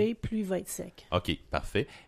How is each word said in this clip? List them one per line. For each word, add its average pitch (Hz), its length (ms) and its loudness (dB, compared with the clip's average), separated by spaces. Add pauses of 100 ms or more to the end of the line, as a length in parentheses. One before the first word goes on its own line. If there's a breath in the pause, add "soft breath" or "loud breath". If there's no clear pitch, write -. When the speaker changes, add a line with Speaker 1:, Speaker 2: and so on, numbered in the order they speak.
Speaker 1:
Élevé. 233 80 0
Speaker 2:
plus - 260 -2
il 208 40 0
va 185 140 0
être 175 100 -6
sec. - 440 -10
Speaker 1:
OK, - 180 2 (220)
parfait. - 340 2 (220 loud breath)